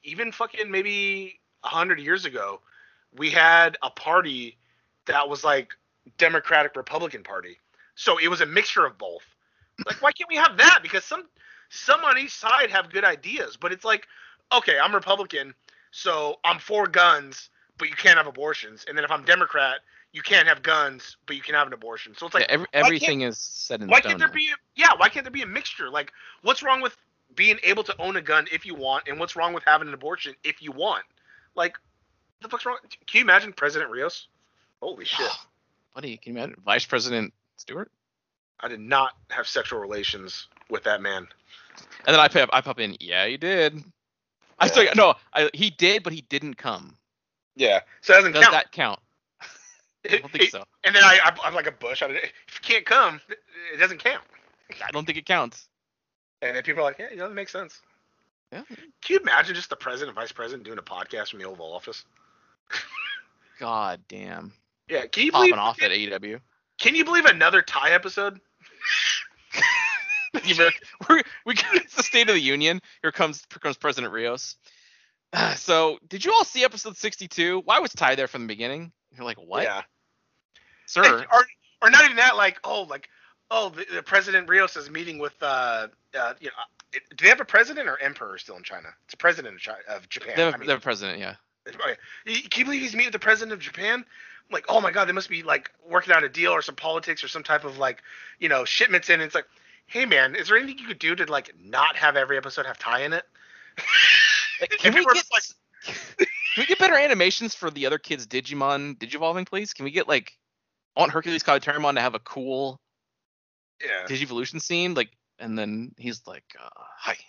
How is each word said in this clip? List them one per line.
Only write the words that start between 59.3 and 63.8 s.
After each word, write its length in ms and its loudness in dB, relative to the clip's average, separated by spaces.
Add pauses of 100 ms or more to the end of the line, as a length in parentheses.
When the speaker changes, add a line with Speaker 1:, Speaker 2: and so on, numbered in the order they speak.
Speaker 1:
just 160 -10
the 60 -8
president, 400 -10
vice 160 -10
president 320 -12
doing 140 -14
a 40 -16
podcast 480 -10
from 100 -16
the 60 -14
Oval 260 -14
Office? 320 -14 (640)
<laughs> 880 -14
Speaker 2:
God 480 -4